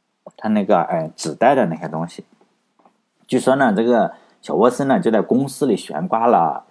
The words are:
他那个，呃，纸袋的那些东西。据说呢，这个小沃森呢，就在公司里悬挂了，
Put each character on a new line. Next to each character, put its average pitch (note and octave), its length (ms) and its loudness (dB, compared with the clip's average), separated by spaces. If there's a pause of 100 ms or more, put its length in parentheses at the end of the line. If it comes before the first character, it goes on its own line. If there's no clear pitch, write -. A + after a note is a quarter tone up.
(360)
他 - 140 -6
那 G#2+ 160 0
个， G2 160 2
呃， D#2+ 340 -4
纸 D#2 180 -8
袋 B2+ 220 4
的 A#2+ 120 2
那 E2 100 -6
些 E2 100 -10
东 D#2+ 180 -8
西。 - 200 -14 (1000)
据 B2+ 140 0
说 C3 160 2
呢， C3 180 2
这 G2 80 0
个 A2+ 300 2 (300)
小 - 140 -8
沃 A2 140 4
森 C3+ 200 -4
呢， A#2 100 2
就 G#2 100 0
在 A2 120 2
公 C3 260 0
司 - 180 -4
里 G#2+ 120 0
悬 D#2 280 -8
挂 A2+ 220 0
了， E2+ 440 2